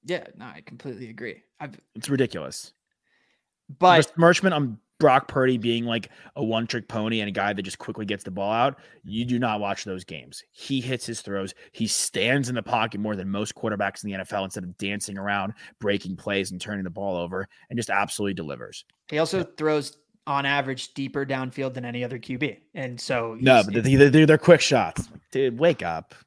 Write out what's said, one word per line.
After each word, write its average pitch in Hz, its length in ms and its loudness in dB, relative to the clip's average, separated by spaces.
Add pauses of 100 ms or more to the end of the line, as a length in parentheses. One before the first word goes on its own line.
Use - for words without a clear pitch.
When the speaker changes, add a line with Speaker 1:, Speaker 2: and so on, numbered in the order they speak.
Speaker 1:
Yeah, 170 200 -6 (100)
no, 117 100 -18
I 85 200 -18
completely 120 440 -14
agree. 110 340 -14 (160)
I've 147 180 -16 (160)
Speaker 2:
It's 113 160 -12
ridiculous. 110 640 -2 (1040)
Speaker 1:
But 175 360 6
Speaker 2:
Besmirchment 175 380 6
on 135 240 -2 (220)
Brock 139 280 6
Purdy 131 320 2
being, 117 260 -2
like, 117 240 -4 (260)
a - 80 -4
one-trick 113 440 -4
pony 110 320 -2
and 104 100 -4
a - 20 -8
guy 101 220 0
that 101 80 -4
just 95 160 -8
quickly - 260 -10
gets 101 200 -6
the 98 80 -12
ball 98 200 -2
out. 127 280 2 (240)
You 110 220 -6
do 123 120 0
not 110 220 0
watch 98 240 -4
those 92 200 -8
games. 69 400 -16 (100)
He 135 280 -4
hits 127 240 -6
his 117 160 -10
throws. 98 320 -6 (180)
He 113 140 -4
stands 120 640 0
in 127 60 -4
the 110 80 -4
pocket 110 360 -2
more 107 160 -4
than 95 140 -6
most 101 240 -4
quarterbacks 101 500 -4
in 107 40 -10
the 98 80 -8
N 95 60 -8
F 92 120 -12
L 98 100 -2
instead 95 200 -8
of 90 160 -12
dancing 101 360 -6
around, 101 380 -4 (260)
breaking 101 360 -2
plays 98 340 -2
and 92 100 -10
turning 101 240 -8
the 92 60 -6
ball 95 260 -4
over, 90 320 -6 (220)
and - 80 -6
just 110 140 -4
absolutely 101 420 -2
delivers. 69 520 -10 (240)
Speaker 1:
He 151 100 -2
also 165 200 0
Speaker 2:
Yeah. 175 60 -2 (100)
Speaker 1:
throws 151 420 -2 (280)
on 139 220 -2
average 135 480 -2
deeper 139 320 -4
downfield 131 480 -4
than 123 100 -10
any 123 180 -6
other 123 140 -8
Q 123 220 -8
B. 127 180 -4 (160)
And 123 260 -10
so 117 400 -4
Speaker 2:
No, 131 180 8
Speaker 1:
he's 101 100 6
Speaker 2:
but 107 160 0
they're, 135 260 8
they're, 156 160 8
they're 151 140 8
quick 170 220 8
shots. 101 480 0 (220)
Dude, 131 280 0
wake 156 240 2
up. 82 320 -6 (120)